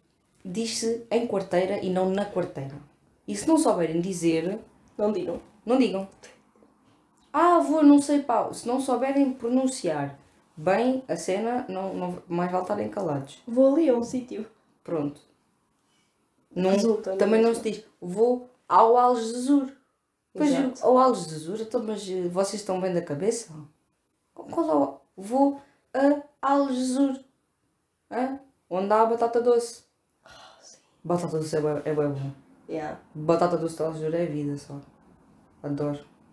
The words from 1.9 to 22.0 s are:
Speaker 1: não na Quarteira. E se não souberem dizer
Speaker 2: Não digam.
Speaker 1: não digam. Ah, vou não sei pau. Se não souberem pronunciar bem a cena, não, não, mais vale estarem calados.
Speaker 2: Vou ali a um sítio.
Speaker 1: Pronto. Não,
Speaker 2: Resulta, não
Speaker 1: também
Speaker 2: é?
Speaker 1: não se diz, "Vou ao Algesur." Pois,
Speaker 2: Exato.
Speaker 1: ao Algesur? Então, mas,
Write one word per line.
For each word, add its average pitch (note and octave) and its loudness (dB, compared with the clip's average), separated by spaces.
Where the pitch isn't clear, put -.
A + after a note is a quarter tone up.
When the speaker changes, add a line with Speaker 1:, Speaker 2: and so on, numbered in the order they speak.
Speaker 1:
não F#3 0
na G3+ 0
Quarteira. C#3+ -6
E G#3 -8
se - -6
não D#4+ 6
souberem F3 2
dizer E3+ -2
Speaker 2:
Não G#3+ 0
digam. F3 -4
Speaker 1:
não A#3+ 2
digam. G3 0
Ah, E4+ 6
vou D4 2
não C#4+ 10
sei C#4+ 2
pau. G#3+ 0
Se - -10
não B3+ -2
souberem C4 0
pronunciar A3+ -2
bem A3+ 0
a E3+ -4
cena, A3 -4
não, F#3+ -6
não, F3+ -6
mais F3 -2
vale F#3 -2
estarem G#3 -4
calados. D#3 -6
Speaker 2:
Vou C4 4
ali D#4+ 4
a A#3+ 6
um A#3 -2
sítio. A#3 -8
Speaker 1:
Pronto. D3 -6
Não, F3+ 0
Speaker 2:
Resulta, G#3 2
não F#3+ -4
Speaker 1:
também G#3+ 4
Speaker 2:
é? - 6
Speaker 1:
não A#3 4
se A3+ -6
diz, G#3 -6
"Vou A3+ 0
ao A3 8
Algesur." B3 2
Pois, D4 2
Speaker 2:
Exato. C4 0
Speaker 1:
ao B3+ 6
Algesur? F3+ 0
Então, A3+ -6
mas, G3+ -8